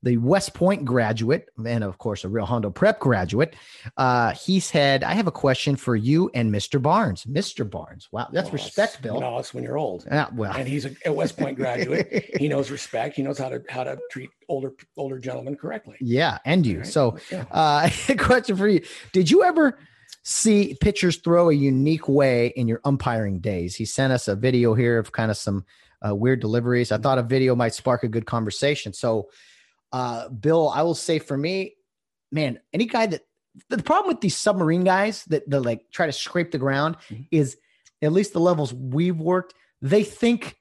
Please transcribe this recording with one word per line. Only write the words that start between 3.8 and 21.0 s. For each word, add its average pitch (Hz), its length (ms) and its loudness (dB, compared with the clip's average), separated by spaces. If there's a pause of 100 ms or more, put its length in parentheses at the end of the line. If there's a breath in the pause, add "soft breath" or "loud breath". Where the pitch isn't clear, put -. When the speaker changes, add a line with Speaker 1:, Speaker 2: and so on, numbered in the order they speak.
Speaker 1:
Uh, 120 360 2
he 185 280 0
said, 139 420 2
"I 156 120 -2
have 208 120 0
a 165 60 -2
question 139 420 0
for 123 220 -2
you 139 380 2
and 117 180 0
Mister 104 260 -2
Barnes." 135 480 0
Mister 139 380 -4
Barnes. 92 480 -14
Wow. 117 200 -8
That's 160 120 -2
Speaker 2:
Well, - 80 -10
Speaker 1:
respect, - 240 -8
Speaker 2:
that's, 202 220 0
Speaker 1:
Bill. 123 220 -6
Speaker 2:
no, 127 140 -6
that's 131 180 -8
when 123 120 -10
you're 123 120 -6
old. 110 300 -6
Speaker 1:
Yeah, 143 260 -2
well. 104 240 -6
Speaker 2:
And 131 120 -6
he's 139 160 -4
a, 135 100 -10 (100)
a 165 80 -2
West 143 240 -2
Point 139 200 -4
graduate. 127 760 -4
Speaker 1:
<laughs> - 60 -2
Speaker 2:
He 139 80 0
knows 139 240 -2
respect. 139 460 -6
He 139 80 -2
knows 139 140 -6
how 131 100 -4
to, 127 200 -8
how 127 140 -8
to 135 160 -8 (140)
treat 131 180 -14 (180)
older, 135 240 -4 (240)
older 135 220 -8
gentlemen 127 380 -8
correctly. - 440 -12
Speaker 1:
Yeah, 131 440 0
and 165 200 4
you. 98 140 0
Speaker 2:
Right? - 80 -8
Speaker 1:
So, 123 300 0 (160 loud breath)
Speaker 2:
Yeah. - 180 -8
Speaker 1:
uh, 151 480 4
<laughs> - 100 -10
a 277 60 2
question 240 420 2
for 196 120 2
you. 190 160 4 (280 loud breath)
Did 180 200 4
you 370 100 8
ever 320 380 4 (420 loud breath)
see - 580 2
pitchers 185 360 2